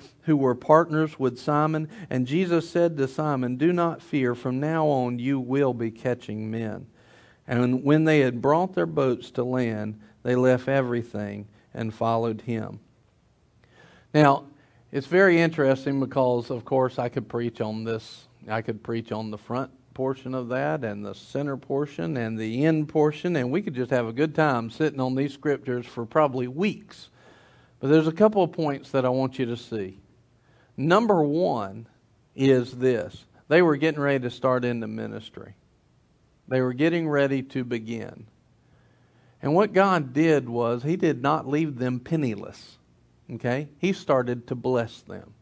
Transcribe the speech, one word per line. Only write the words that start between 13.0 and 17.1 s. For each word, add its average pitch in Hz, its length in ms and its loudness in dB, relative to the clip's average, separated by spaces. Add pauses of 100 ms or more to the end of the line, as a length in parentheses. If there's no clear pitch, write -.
Now, 147 300 6 (480)
it's 139 160 -6
very 180 320 6
interesting 139 600 2
because, 127 500 0
of 123 160 -8
course, 131 320 0
I 120 120 -2
could 120 180 -6